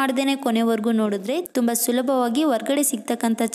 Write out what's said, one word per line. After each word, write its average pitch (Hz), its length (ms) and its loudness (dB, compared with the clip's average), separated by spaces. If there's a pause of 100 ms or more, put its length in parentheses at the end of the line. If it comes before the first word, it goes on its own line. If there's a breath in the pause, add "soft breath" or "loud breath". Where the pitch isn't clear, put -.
ಮಾಡ್ದೇನೆ 269 360 0 (120)
ಕೊನೆವರೆಗೂ 226 440 2 (120)
ನೋಡಿದ್ರೆ 202 340 -2 (200)
ತುಂಬ 233 120 2 (160)
ಸುಲಭವಾಗಿ 247 680 2
ಹೊರಗಡೆ 277 400 0
ಸಿಗ್ತಕ್ಕಂಥ 233 500 -2 (120)